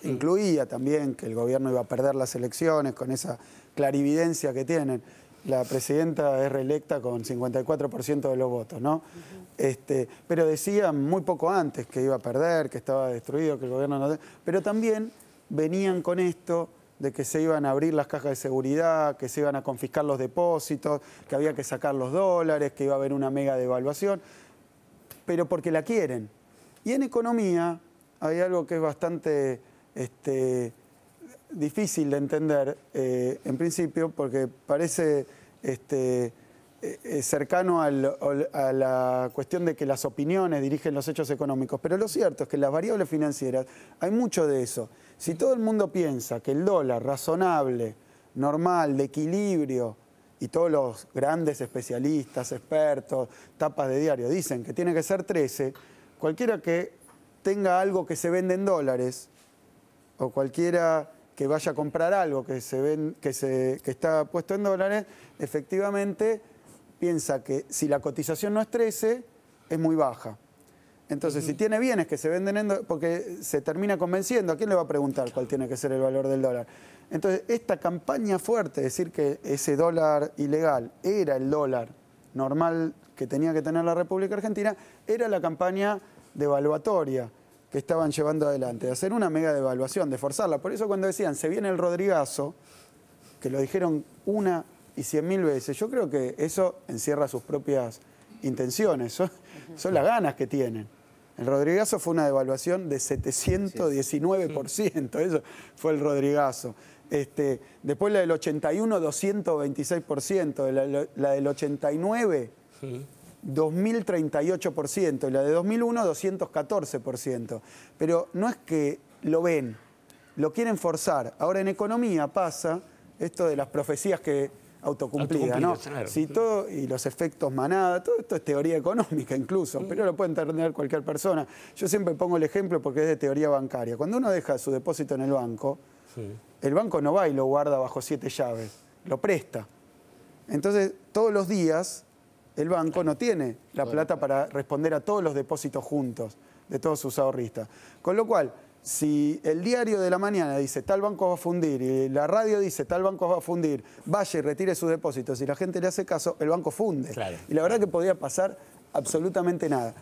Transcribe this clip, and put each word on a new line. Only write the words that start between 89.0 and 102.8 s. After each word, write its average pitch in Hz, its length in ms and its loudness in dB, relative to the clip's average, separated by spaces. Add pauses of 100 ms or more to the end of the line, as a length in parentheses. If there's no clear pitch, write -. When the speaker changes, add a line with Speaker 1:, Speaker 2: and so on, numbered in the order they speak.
Speaker 2:
una 214 180 0
mega 156 240 2
devaluación, 135 560 0
de 131 80 -2
forzarla. 139 420 0
Por 190 120 -4
eso 214 160 -2
cuando 196 200 0
decían, 185 280 -2
"Se 156 140 -2
viene 202 180 -2
el 185 100 0
Rodrigazo", 175 800 0 (840)
que 135 80 -4
lo 135 100 0
dijeron 156 460 0 (200)
una 190 380 0 (320)
y - 80 -6
cien 156 240 0
mil 190 160 2
veces, 139 340 0
yo 214 120 -2
creo 240 200 0
que 131 280 -2
eso 175 500 0
encierra 143 400 0
sus 123 160 -6
propias 135 560 -2 (440)
intenciones, 131 680 0
son, 185 180 0 (460)
son 185 180 -2
las 151 120 4
ganas 196 300 4
que 131 120 -2
tienen. 113 400 -2 (500)
El 117 80 -6
Rodrigazo 165 540 2
fue 170 120 -2
una 160 140 4
devaluación 139 640 0